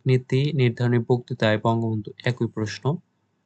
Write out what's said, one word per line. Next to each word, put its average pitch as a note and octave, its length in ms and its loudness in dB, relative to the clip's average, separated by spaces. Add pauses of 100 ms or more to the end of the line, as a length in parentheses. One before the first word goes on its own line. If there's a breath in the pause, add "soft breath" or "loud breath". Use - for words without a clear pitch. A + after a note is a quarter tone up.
নীতি C3 340 2 (120)
নির্ধারণী B2 460 2
বক্তৃতায় A#2 640 0
বঙ্গবন্ধু, A2+ 480 -2 (140)
একই A#2+ 220 -2
প্রশ্ন। G#2+ 380 -6 (600)